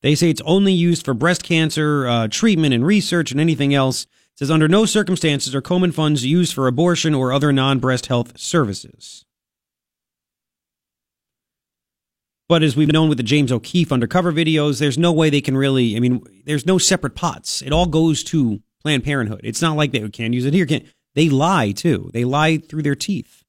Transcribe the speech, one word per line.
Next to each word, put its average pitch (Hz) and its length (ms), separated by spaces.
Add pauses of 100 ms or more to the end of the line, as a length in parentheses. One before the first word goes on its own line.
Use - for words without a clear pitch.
They 143 100
say 170 160
it's 151 160
only 190 280
used 170 300
for 131 120
breast 165 280
cancer, 151 640
uh, 117 200
treatment 160 460
and 120 120
research 175 460
and 139 100
anything 143 320
else. 131 300
It - 60 (300)
says, 143 120
"Under 156 160
no 208 180
circumstances 160 720
are 135 60
Komen 180 300
funds 151 320
used 165 300
for 135 140
abortion 156 480
or 127 180
other 143 180
non-breast 131 540
health 120 340
services." - 840 (3250)
But 165 140
as 143 140
we've 147 160
known 160 180
with 143 80
the 123 60
James 127 280
O'Keefe 143 400
undercover 165 400
videos, 151 480
there's 147 200
no 175 120
way 156 200
they 143 100
can 135 160
really, 131 400
I - 20
mean, 123 240 (220)
there's 151 220
no 185 100
separate 175 380
pots. - 480
It 135 100
all 175 140
goes 160 380
to 117 360 (220)
Planned 147 200
Parenthood. 117 400
It's 117 200
not 160 120
like 151 160
they 107 180
can 113 220
use 123 140
it 139 80
here. 175 140
Can't, 143 180 (300)
they 160 120
lie, 143 440
too. 107 420
They 120 100
lie 151 340
through 151 260
their 143 120
teeth. - 540